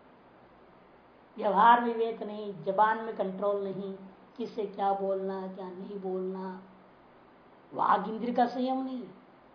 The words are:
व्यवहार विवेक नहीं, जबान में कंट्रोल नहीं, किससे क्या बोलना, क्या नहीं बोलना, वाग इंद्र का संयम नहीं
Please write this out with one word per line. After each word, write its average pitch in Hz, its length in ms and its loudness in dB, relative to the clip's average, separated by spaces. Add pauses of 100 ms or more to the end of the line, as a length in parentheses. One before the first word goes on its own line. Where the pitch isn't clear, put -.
(1400)
व्यवहार 214 460 8
विवेक 226 400 -2
नहीं, 208 400 -8
जबान 214 400 4
में 220 120 -8
कंट्रोल 196 480 -2
नहीं, 196 340 -6 (400)
किससे 214 280 -6
क्या 196 280 0
बोलना, 190 600 -2
क्या 190 140 -10
नहीं 190 300 -10
बोलना, 190 640 -6 (1120)
वाग 196 360 2
इंद्र 233 240 -4
का 247 140 4
संयम 262 360 -2
नहीं 254 260 -8 (460)